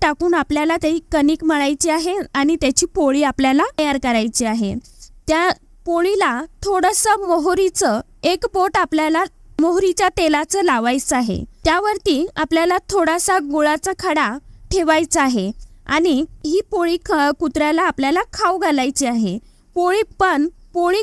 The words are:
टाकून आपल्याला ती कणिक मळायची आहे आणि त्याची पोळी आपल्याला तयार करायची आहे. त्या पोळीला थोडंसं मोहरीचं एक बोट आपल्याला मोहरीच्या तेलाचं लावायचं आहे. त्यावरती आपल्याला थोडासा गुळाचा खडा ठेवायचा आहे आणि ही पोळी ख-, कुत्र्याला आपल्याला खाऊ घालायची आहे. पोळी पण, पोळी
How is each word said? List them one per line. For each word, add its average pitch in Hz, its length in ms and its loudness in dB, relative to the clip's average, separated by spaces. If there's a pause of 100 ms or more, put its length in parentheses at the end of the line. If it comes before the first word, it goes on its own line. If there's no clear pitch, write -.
टाकून 339 320 0
आपल्याला 302 420 0
ती 330 220 -2 (140)
कणिक 311 320 2
मळायची 302 460 0
आहे 330 240 0 (200)
आणि 285 220 2
त्याची 277 300 0
पोळी 285 360 0
आपल्याला 269 400 2 (160)
तयार 294 240 0
करायची 233 420 -2
आहे. 214 300 -2 (540)
त्या 330 220 2 (340)
पोळीला 339 600 0 (180)
थोडंसं 392 640 0
मोहरीचं 349 760 0 (220)
एक 359 220 0 (100)
बोट 381 220 0
आपल्याला 320 480 0 (360)
मोहरीच्या 359 480 2
तेलाचं 330 540 0
लावायचं 262 540 0
आहे. 226 280 -2 (200)
त्यावरती 359 600 0 (100)
आपल्याला 330 400 0 (120)
थोडासा 349 500 0
गुळाचा 302 600 0
खडा 294 400 -2 (320)
ठेवायचा 320 520 2
आहे 233 280 0 (360)
आणि 302 380 0 (220)
ही 330 140 0 (100)
पोळी 349 260 0 (100)
ख-, 294 320 2
कुत्र्याला 302 440 0
आपल्याला 302 380 0 (120)
खाऊ 381 260 -2
घालायची 277 480 0
आहे. 226 320 -2 (360)
पोळी 359 280 0 (160)
पण, 339 300 2 (240)
पोळी 359 300 0